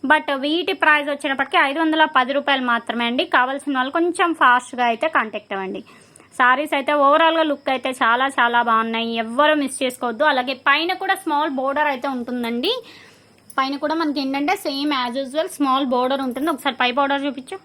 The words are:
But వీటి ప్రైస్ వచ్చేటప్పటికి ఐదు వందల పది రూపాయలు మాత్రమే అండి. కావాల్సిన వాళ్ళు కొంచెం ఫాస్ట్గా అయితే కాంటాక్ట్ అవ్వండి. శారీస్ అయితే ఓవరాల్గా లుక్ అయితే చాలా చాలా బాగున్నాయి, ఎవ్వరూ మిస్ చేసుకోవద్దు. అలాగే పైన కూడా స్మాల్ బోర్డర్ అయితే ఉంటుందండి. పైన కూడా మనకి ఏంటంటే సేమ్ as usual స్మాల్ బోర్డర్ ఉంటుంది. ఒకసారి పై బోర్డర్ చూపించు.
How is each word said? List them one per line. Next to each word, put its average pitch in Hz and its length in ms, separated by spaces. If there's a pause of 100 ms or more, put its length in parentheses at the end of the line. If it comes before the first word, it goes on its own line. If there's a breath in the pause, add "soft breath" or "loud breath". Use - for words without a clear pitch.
(120)
But 311 160 (160)
వీటి 330 300 (100)
ప్రైస్ 294 260
వచ్చేటప్పటికి 285 480 (120)
ఐదు 285 100
వందల 311 260 (100)
పది 262 220
రూపాయలు 277 340
మాత్రమే 233 380
అండి. 262 160 (100)
కావాల్సిన 269 420
వాళ్ళు 254 200
కొంచెం 349 320 (100)
ఫాస్ట్గా 247 520
అయితే 226 160 (100)
కాంటాక్ట్ 220 360
అవ్వండి. 196 280 (560 loud breath)
శారీస్ 262 400
అయితే 277 160 (120)
ఓవరాల్గా 320 440
లుక్ 285 260
అయితే 254 140 (140)
చాలా 240 240 (120)
చాలా 240 300
బాగున్నాయి, 226 420 (120)
ఎవ్వరూ 285 380
మిస్ 262 220
చేసుకోవద్దు. 247 480
అలాగే 262 220 (160)
పైన 320 320
కూడా 381 220
స్మాల్ 302 360
బోర్డర్ 277 340
అయితే 262 140
ఉంటుందండి. 247 640 (880 loud breath)
పైన 269 260
కూడా 302 180
మనకి 294 220
ఏంటంటే 277 320
సేమ్ 294 380 (100)
as 240 100 (100)
usual 302 340
స్మాల్ 277 360
బోర్డర్ 254 340
ఉంటుంది. 262 280
ఒకసారి 254 260
పై 247 100
బోర్డర్ 277 360
చూపించు. 277 380